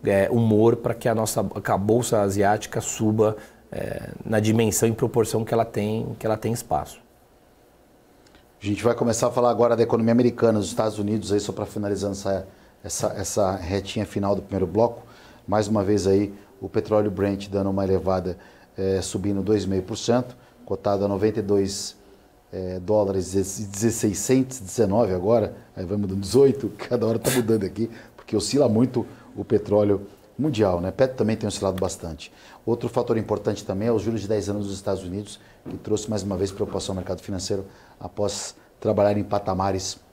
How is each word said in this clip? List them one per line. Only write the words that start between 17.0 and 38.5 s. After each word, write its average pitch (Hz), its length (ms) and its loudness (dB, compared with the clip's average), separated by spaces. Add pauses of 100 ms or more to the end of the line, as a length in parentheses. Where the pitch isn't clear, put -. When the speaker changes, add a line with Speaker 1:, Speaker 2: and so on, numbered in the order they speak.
Speaker 2:
Brent 98 380 -2
dando 98 220 -2
uma 98 140 0
elevada, 92 540 0 (400)
é, 95 240 0
subindo 98 400 -2
dois 101 220 2
e 92 40 -4
meio 95 160 0
por 107 140 -8
cento, 123 380 0 (300)
cotado 101 400 0
a - 20 2
noventa 104 320 0
e 104 40 -2
dois, 98 540 0 (540)
é, 92 280 -8
dólares 95 540 2
e 98 320 -2
dezesseis 104 520 0
cents, 131 420 0
dezenove 98 540 0
agora, 104 420 2 (200)
aí 95 100 -8
vai 98 120 -4
mudando 98 220 -2
dezoito, 117 540 4
<laughs> - 40 -16
cada 113 280 -2
hora 113 140 0
tá - 120 -2
mudando 113 320 2
aqui, 101 260 -4 (260)
porque - 200 -6
oscila 127 320 2
muito 113 380 2 (300)
o 101 80 -6
petróleo 101 640 2 (300)
mundial, 107 440 2
né? 95 100 -4
Petro 131 240 2
também 110 200 0
tem 107 120 -4
oscilado 95 320 -2
bastante. 90 520 -6 (340)
Outro 117 240 -2
fator 120 280 0
importante 104 460 -2
também 101 240 -4
é 120 40 2
os 107 100 2
juros 110 200 -4
de 98 60 -6
dez 101 220 -2
anos 101 160 -4
dos 98 100 -8
Estados 95 280 -4
Unidos, 98 360 -10 (300)
que - 80 -10
trouxe - 320 -2
mais 104 140 -2
uma 98 120 -2
vez 95 160 -2
preocupação 98 420 -4
ao - 20 -4
mercado 90 260 -6
financeiro 95 440 -4 (340)
após - 560 -6 (240)